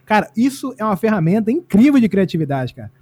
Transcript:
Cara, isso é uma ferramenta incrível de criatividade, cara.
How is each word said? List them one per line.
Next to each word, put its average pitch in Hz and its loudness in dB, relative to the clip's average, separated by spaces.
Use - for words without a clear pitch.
Cara, 214 0
isso 262 -2
é 214 -6
uma 214 -2
ferramenta 214 0
incrível 277 2
de 226 2
criatividade, 147 -2
cara. 107 -18